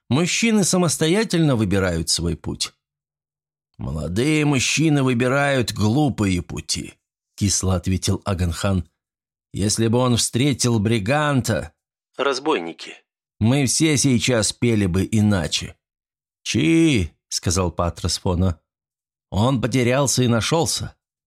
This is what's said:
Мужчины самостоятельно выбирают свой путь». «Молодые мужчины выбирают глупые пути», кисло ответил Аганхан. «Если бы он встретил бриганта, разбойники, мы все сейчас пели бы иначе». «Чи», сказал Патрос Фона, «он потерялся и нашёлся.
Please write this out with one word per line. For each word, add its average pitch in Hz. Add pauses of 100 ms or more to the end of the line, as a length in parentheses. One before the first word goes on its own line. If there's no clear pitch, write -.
Мужчины 185
самостоятельно 170
выбирают 92
свой 82
путь». - (1040)
«Молодые 90
мужчины 143
выбирают 131
глупые 107
пути», - (420)
кисло 92
ответил 92
Аганхан. 92 (640)
«Если 107
бы 113
он 123
встретил 120
бриганта, 113 (440)
разбойники, 127 (440)
мы 131
все 151
сейчас 123
пели 110
бы 92
иначе». 104 (640)
«Чи», 151 (160)
сказал 90
Патрос 87
Фона, 90 (720)
«он 117
потерялся 127
и 123
нашёлся. 120 (300)